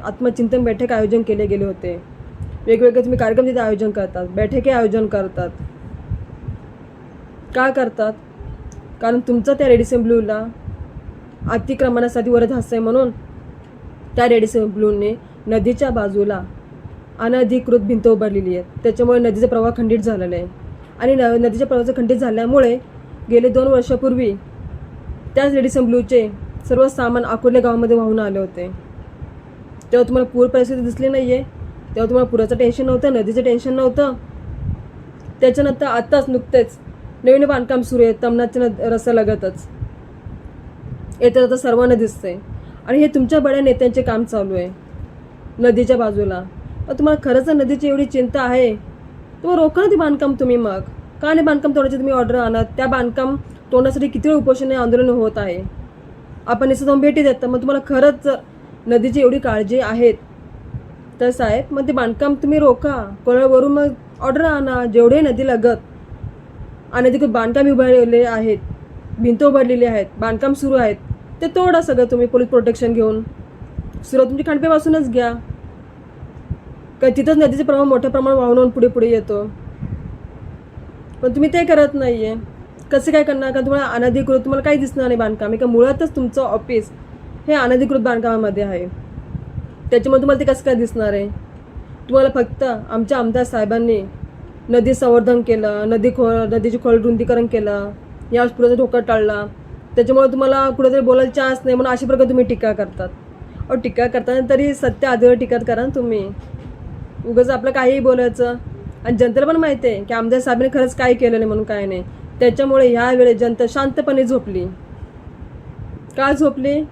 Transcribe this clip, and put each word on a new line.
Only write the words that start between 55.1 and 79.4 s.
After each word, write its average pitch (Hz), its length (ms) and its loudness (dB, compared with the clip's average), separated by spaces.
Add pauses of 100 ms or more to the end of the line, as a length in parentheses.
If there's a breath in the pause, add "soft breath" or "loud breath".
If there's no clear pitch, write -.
आहे, 190 260 -6 (840)
आपण 247 240 0
इथं 262 140 -2
जाऊन 277 160 4
भेटी 294 220 4
देता. 262 240 0
मग 247 140 -2
तुम्हाला 277 340 -2
खरंच 285 340 2 (580)
नदीची 233 340 2
एवढी 262 180 4
काळजी 214 400 -2
आहे 233 500 0 (920)
तर 247 100 2
साहेब, 247 340 -2 (100)
मग 277 120 -2
ते 294 60 0
बांधकाम 247 420 0
तुम्ही 294 240 0
रोखा, 254 560 2 (120)
कोणावरून 262 460 4
मग 285 160 2 (320)
ऑर्डर 269 240 0
आणा. 269 400 -2
जेवढे 233 360 4
नदी 262 260 0
लगत 233 300 2 (1160)
अनधिकृत 254 360 2
बांधकाम 233 400 2
उभारलेले 247 560 6
आहेत, 220 340 0 (600)
भिंत 233 240 0
उभारलेली 254 420 4
आहेत, 214 220 0 (140)
बांधकाम 226 320 -2
सुरू 269 220 -2
आहेत, 220 220 2 (440)
ते 330 60 -2
तोडा 359 340 2
सगळं 262 300 2
तुम्ही 240 160 2
पोलीस 247 220 0
प्रोटेक्शन 233 440 0
घेऊन. 220 300 0 (800)
सुरुवात 262 260 2
तुमची 277 160 -4
खंडपेपासूनच 311 640 2
घ्या, 240 220 0 (1700)
कारण 254 140 4
तिथंच 294 200 2
नदीचे 269 260 4
प्रवाह 277 220 2
मोठ्या 262 260 2
प्रमाणात 269 280 2
वाहून 247 180 2
वाहून 254 140 4
पुढे 247 180 2
पुढे 233 200 0
येतो, 214 420 -2 (1700)